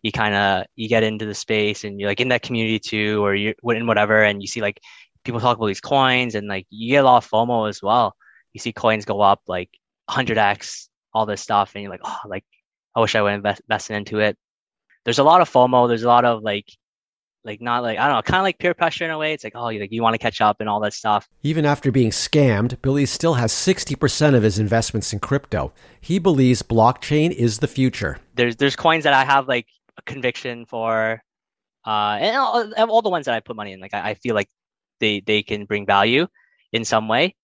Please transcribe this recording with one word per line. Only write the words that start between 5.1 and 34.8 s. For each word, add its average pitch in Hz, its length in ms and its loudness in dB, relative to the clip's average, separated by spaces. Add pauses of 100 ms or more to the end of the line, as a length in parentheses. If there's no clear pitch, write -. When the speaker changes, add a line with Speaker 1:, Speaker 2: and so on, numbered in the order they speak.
Speaker 1:
people 117 160 -4
talk 120 160 2
about 110 100 -2
these 98 140 -4
coins, 127 520 0
and, 104 140 -6
like, 95 220 -8
you 113 220 -8
get 143 120 4
a - 20 2
lot 123 120 6
of - 120 0
fomo 113 380 0
as 104 160 -8
well. 107 320 0 (380)
You 107 60 -18
see 117 120 -8
coins 110 340 0
go 104 160 -2
up, 98 260 4
like, 90 220 -6 (400)
hundred 117 280 -2
X, - 520 -2 (240)
all 110 120 0
this 104 160 -6
stuff, 104 340 -2
and 101 80 -10
you're 98 80 -12
like, 92 120 -14
"Oh, - 220 -10
like, 98 200 -12 (500)
I 117 60 2
wish 110 120 0
I 110 80 2
would 101 120 2
invest, 101 360 -4
invested 110 260 -4
into 104 240 -4
it." 107 160 2 (680)
There's 117 160 0
a 139 40 4
lot 165 180 8
of 165 100 0
fomo. 123 360 4
There's 117 160 -2
a 120 40 0
lot 120 180 6
of, 117 160 0
like, 104 240 -4 (800)
like, 104 180 -14
not, 120 220 -2
like, 110 160 -4
I 127 80 2
don't 143 80 2
know, 113 80 2
kinda 185 180 0
like 190 160 -2
peer 180 160 0
pressure 170 320 -2
in 160 60 -6
a 156 60 -6
way. 156 160 -4
It's 151 100 -10
like, 110 120 -14
"Oh, 120 140 -6
you, 110 100 -6
like, 101 120 -8
you 113 100 -4
wanna 113 160 2
catch 110 240 -4
up," 107 180 2
and 107 80 -6
all 107 120 -2
that 104 140 -4
stuff. 104 340 -2 (160)
Speaker 2:
Even 156 220 -2
after 143 260 0
being 117 180 2
scammed, 123 720 2
Billy 139 240 0
still 165 300 0
has 117 160 0
sixty - 440 -2
percent 147 400 2
of 113 80 4
his 104 140 2
investments 110 560 -2
in 104 60 -6
crypto. - 520 -4 (300)
He 175 160 -2
believes 135 460 4
blockchain 127 680 2
is 117 280 -2
the 151 80 -2
future. 120 520 -2 (140)
Speaker 1:
There's, 120 220 0
there's 135 200 0
coins 160 280 2
that 147 100 4
I 135 100 6
have, 135 240 2
like, 123 200 -2 (320)
a - 20 -20
conviction 123 640 -8
for, 113 560 -2 (640)
uh, 104 340 -2
and 208 180 -2
all, 240 200 0
and 220 320 -2
all 226 140 4
the 214 60 -2
ones 165 180 -4
that 123 80 0
I 113 40 -4
put 117 160 -12
money 104 180 -12
in, 95 80 -18
like, 95 120 -12
I, 101 160 -6
I 107 60 -6
feel 120 180 -6
like 101 160 0 (500)